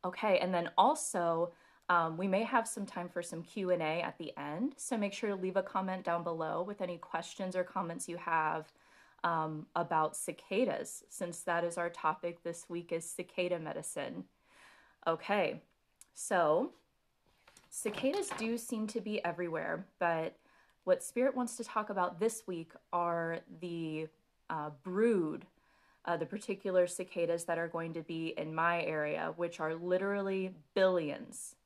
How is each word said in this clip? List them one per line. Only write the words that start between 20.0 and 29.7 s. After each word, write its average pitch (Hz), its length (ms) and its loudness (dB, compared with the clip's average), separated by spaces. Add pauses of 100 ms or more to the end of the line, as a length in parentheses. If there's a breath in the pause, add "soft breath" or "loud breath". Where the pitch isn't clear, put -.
what 180 180 4
Spirit 254 340 2
wants 247 200 -2
to 233 80 -6
talk 214 260 -2
about 180 300 0
this 226 260 0
week 165 260 -6 (200)
are 170 480 0 (200)
the, 160 460 -4 (420)
uh, 151 220 -4 (120)
brood, 190 640 4 (580 soft breath)
uh, 170 120 2
the 160 100 -2
particular 196 600 2
cicadas 170 580 -2
that 170 140 0
are 165 100 -2
going 165 240 -4
to 160 100 -6
be 165 260 -4 (100)
in 160 160 -4
my 170 280 4
area, 156 540 0
which 170 240 -4
are 160 140 0